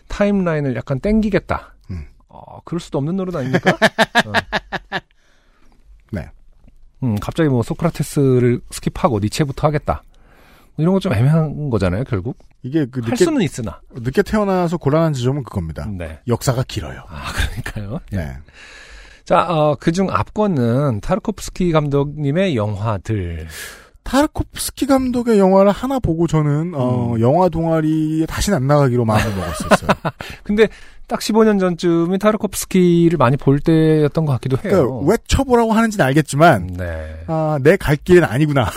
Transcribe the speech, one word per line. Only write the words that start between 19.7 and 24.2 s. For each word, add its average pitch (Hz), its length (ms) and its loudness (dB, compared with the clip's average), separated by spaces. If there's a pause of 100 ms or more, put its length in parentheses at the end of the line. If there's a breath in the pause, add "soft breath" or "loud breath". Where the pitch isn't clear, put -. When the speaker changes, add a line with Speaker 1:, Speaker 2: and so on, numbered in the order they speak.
Speaker 1:
그중 180 320 0
압권은 135 920 0
타르코프스키 190 720 -4
감독님의 147 840 0
영화들. 101 880 -4 (580 loud breath)
Speaker 2:
타르코프스키 - 840 -2